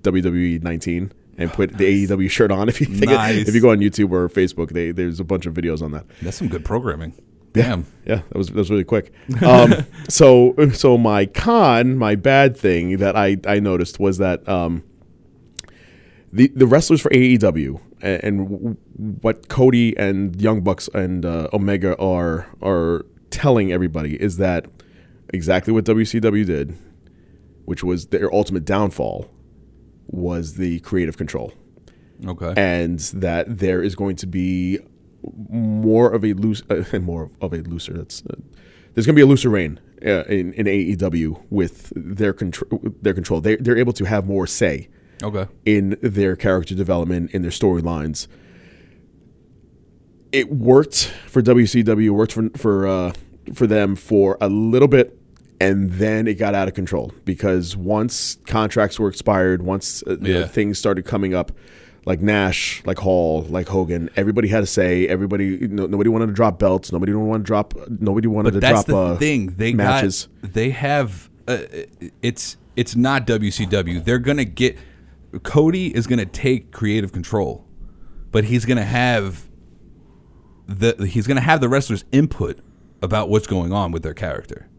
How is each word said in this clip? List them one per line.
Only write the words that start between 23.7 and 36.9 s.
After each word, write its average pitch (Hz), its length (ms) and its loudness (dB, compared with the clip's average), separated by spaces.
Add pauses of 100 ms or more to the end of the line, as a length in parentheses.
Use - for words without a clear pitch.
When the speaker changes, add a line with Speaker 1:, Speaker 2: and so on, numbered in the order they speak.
Speaker 1:
everybody 80 500 -4
is 87 180 -2
that 92 280 -2 (680)
exactly 113 400 0
what 110 120 2
W 110 200 2
C 113 140 -4
W 107 260 0
did, 80 320 -4 (880)
which 87 200 -8
was 90 220 -2
their 90 280 -2
ultimate 92 300 0
downfall, 92 680 -4 (760)
was 85 480 -6
the 87 260 -4
creative 87 380 -4
control. 71 340 -8 (760)
Speaker 2:
Okay. 87 300 -6
Speaker 1:
And 87 420 0
that 92 600 -4
there 92 240 0
is 95 120 -2
going 98 220 -4
to 95 100 -12
be 90 520 -2 (720)
more 110 600 2
of 107 140 -2
a 107 80 0
loose, 107 380 -2
uh, 92 280 -4